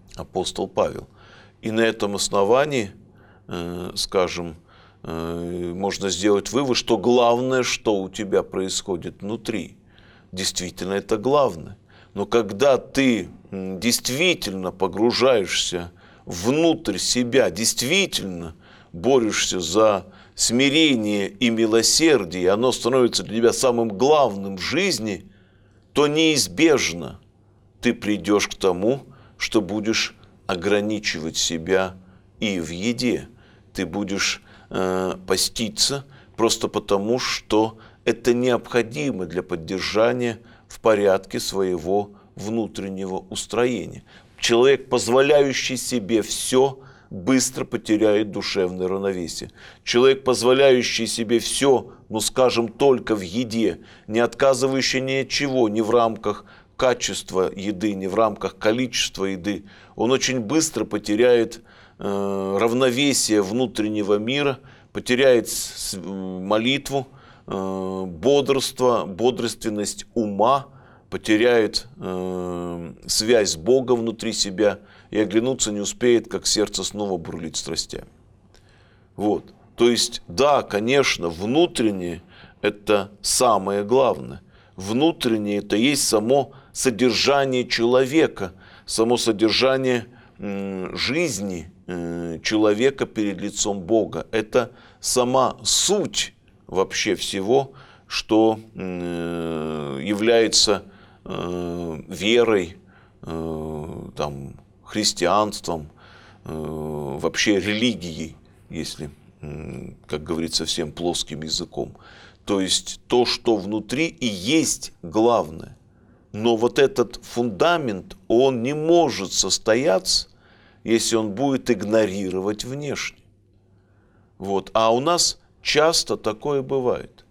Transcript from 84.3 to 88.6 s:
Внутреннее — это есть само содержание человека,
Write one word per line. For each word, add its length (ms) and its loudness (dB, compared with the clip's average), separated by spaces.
Внутреннее — 840 0
это 180 -2
есть 320 2
само 440 2
содержание 960 2
человека, 840 2